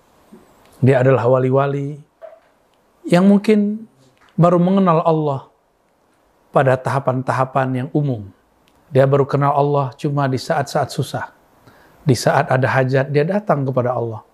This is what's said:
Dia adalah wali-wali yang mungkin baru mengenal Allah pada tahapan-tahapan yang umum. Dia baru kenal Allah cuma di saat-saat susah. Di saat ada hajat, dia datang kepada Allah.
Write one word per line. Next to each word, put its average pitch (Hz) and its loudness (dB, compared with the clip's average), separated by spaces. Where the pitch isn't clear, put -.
Dia 131 4
adalah 127 2
wali-wali 139 0
yang 185 4
mungkin 208 2
baru 175 4
mengenal 180 2
Allah 156 -2
pada 131 2
tahapan-tahapan 131 -4
yang 147 -10
umum. 123 -4
Dia 135 4
baru 139 2
kenal 143 0
Allah 143 0
cuma 143 -4
di 131 -4
saat-saat 143 -4
susah. - -8
Di 139 4
saat 139 0
ada 127 0
hajat, 131 0
dia 147 0
datang 180 -2
kepada 127 -2
Allah. 117 -8